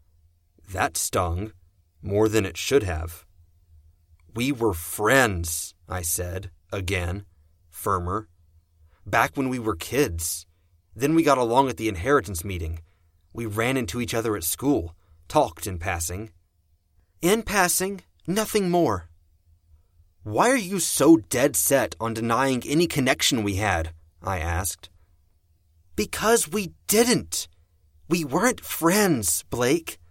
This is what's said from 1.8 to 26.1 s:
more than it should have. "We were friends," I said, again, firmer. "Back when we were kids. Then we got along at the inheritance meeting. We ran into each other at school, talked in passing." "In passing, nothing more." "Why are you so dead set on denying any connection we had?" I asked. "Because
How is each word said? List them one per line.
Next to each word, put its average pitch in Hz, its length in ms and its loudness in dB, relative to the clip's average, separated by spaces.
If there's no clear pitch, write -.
more 107 260 2
than 107 160 2
it 90 120 -8
should - 260 2
have. 85 420 -6
"We 127 180 -2
were 113 220 0
friends," 104 1000 0
I 90 140 -6
said, 90 500 -6
again, 92 540 -4
firmer. 95 580 -4
"Back 117 300 0
when 135 120 0
we 127 100 -2
were 110 160 -2
kids. 92 720 -4
Then 143 200 0
we 165 80 6
got 143 160 6
along 123 320 4
at 117 80 -6
the 113 100 -2
inheritance 101 560 -2
meeting. 82 380 -8
We 117 140 -8
ran 113 300 0
into 120 240 -4
each 117 140 -4
other 113 220 0
at 82 80 -6
school, 117 500 -2
talked 135 380 0
in 90 120 -6
passing." 87 520 -6
"In 208 220 2
passing, 190 600 0
nothing 202 440 0
more." 135 380 2
"Why 127 280 2
are 269 200 0
you 196 100 -4
so - 360 6
dead 131 400 0
set 131 420 0
on 113 160 -4
denying 117 500 0
any 160 220 2
connection 131 560 0
we 101 140 -2
had?" 87 380 -2
I 95 160 -4
asked. 85 520 -6
"Because 214 520 2